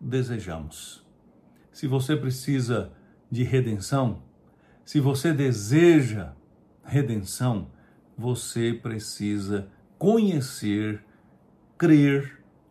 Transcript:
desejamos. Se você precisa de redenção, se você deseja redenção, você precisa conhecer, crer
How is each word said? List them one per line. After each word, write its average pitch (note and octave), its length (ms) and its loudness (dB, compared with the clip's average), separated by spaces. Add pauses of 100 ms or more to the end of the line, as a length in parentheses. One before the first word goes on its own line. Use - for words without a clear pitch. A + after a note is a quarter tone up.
desejamos. G2+ 1080 -6 (640)
Se - 160 -8
você C3+ 300 0
precisa B2+ 760 -2 (400)
de A#2+ 120 -2
redenção, A#2+ 800 -2 (600)
se - 160 -2
você C#3 320 2
deseja B2+ 1040 4 (500)
redenção, A2+ 840 -2 (480)
você A#2 560 -4
precisa G#2 960 -6 (280)
conhecer, D#3 1080 0 (720)
crer C#3+ 680 4 (280)